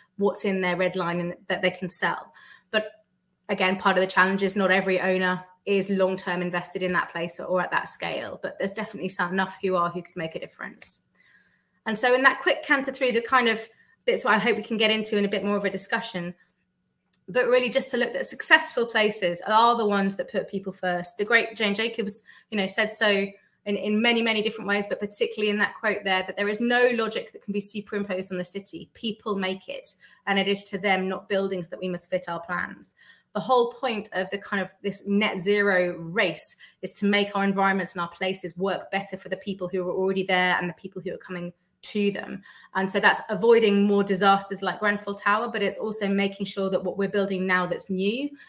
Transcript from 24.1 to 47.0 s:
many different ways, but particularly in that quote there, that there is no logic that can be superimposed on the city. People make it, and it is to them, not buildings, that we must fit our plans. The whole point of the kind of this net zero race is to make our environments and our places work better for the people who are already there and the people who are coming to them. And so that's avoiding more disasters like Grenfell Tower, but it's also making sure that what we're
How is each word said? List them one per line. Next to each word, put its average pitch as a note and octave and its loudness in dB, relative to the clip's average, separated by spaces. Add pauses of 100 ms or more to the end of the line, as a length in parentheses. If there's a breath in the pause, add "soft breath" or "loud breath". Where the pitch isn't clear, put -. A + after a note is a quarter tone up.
many A3 0
different G#3+ -4
ways, G3+ 0
but E3+ -4
particularly G#3+ 0
in G#3 -2
that - -2
quote G3+ -4
there, F#3+ 0
that F#3 -10
there G3+ -2
is G#3+ 0
no B3 4
logic A3 -4
that - -20
can G3+ -10
be G3+ 0
superimposed G3+ -4
on F#3 -6
the F3+ -6
city. F#3 -4
People G#3+ -8
make F#3+ -6
it, - -6 (400 loud breath)
and G3+ 2
it F#3+ 0
is G3+ 0
to G3+ -8
them, F#3+ 0
not F#3+ -8
buildings, F#3+ -4
that - -10
we F#3 -6
must F3 -6
fit F3+ -4
our E3+ -6
plans. - -6 (400 loud breath)
The G#3 -4
whole A#3 2
point A3 -6
of F#3 -4
the G3+ -6
kind G3 -4
of F3+ -8 (100)
this - -2
net G3+ 0
zero F#3 2
race E3+ 0 (240 loud breath)
is F#3+ 0
to G#3 0
make G3+ 0
our G3 0
environments F#3+ 0
and F3+ -6
our E3+ -6
places F#3 -4
work F#3 -4
better G3+ -4
for F#3+ -12
the F#3 -6
people F#3+ -8
who F3+ -2
are F3+ -4
already F#3+ 0
there F3+ 2
and F3 -4
the - -10
people F#3+ -14
who F3 -8
are E3+ -10
coming F3 -10 (300)
to G3+ 0
them. - -10 (320 loud breath)
And F#3+ -2
so G3+ 2
that's G3 4
avoiding G#3 4
more G3+ 2
disasters G3 2
like F#3 -4
Grenfell G3+ -2
Tower, G#3+ 0
but G#3+ -4
it's G3+ 0
also G#3 0
making G3 -2
sure F#3+ -4
that F#3 0
what F#3 -4
we're F#3+ -2